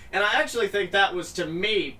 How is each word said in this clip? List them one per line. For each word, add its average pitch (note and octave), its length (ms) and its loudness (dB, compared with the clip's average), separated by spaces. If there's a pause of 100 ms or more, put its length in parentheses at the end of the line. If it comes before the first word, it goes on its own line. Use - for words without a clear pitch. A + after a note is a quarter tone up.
(120)
And F#3+ 120 0
I G#3+ 100 2
actually A#3+ 340 0
think F#3+ 240 -2
that G3 220 4
was F3 200 -6
to F3 120 -2
me, E3+ 540 -2